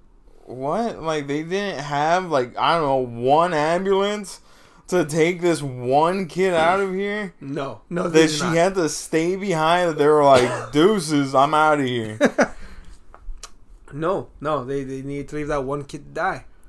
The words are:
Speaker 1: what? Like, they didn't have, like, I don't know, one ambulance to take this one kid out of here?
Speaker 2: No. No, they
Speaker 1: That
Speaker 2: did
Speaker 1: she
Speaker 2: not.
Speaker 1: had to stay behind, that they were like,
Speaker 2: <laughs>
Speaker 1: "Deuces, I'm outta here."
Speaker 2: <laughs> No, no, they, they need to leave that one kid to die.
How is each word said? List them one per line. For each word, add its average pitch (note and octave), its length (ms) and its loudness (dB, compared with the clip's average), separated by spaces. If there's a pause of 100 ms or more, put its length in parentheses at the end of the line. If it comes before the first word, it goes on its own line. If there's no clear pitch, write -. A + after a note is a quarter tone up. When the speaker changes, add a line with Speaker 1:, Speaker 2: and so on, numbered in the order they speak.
(480)
Speaker 1:
what? C#3+ 540 -4
Like, D#3 240 -2
they D3 160 -4
didn't F#3 420 -4
have, D#3 460 0
like, B2 280 0
I C#3+ 200 2
don't D#3 80 0
know, B2+ 360 -2
one D#3 320 4
ambulance F#3+ 840 0 (480)
to F3 160 2
take E3 380 0
this E3+ 200 2
one C#3+ 640 0
kid F3+ 280 0
out E3+ 260 4
of F#3+ 140 -2
here? G3+ 460 -6
Speaker 2:
No. C#3 500 -8
No, F3 180 -4
they D#3+ 140 6
Speaker 1:
That D#3+ 60 4
Speaker 2:
did D3+ 80 -4
Speaker 1:
she D3+ 80 -4
Speaker 2:
not. E3 120 0
Speaker 1:
had F3+ 200 2
to E3+ 120 0
stay E3 480 -2
behind, F3 540 2
that D3+ 80 -2
they D3 80 4
were D3+ 180 6
like, B2+ 240 8 (140)
Speaker 2:
<laughs> - 100 -12
Speaker 1:
"Deuces, D3+ 640 2
I'm C#3+ 200 4
outta D3+ 300 4
here." A2+ 380 -4
Speaker 2:
<laughs> C#4 60 6 (1600)
No, D#3+ 380 -4 (120)
no, C#3+ 240 -2
they, C#3 200 -4
they C3+ 160 -10
need C#3 280 -8
to D3+ 80 -8
leave D3 120 -6
that D3 160 -2
one C#3+ 200 -4
kid C#3+ 200 -14
to C#3+ 80 -20
die. D#3 320 -6 (240)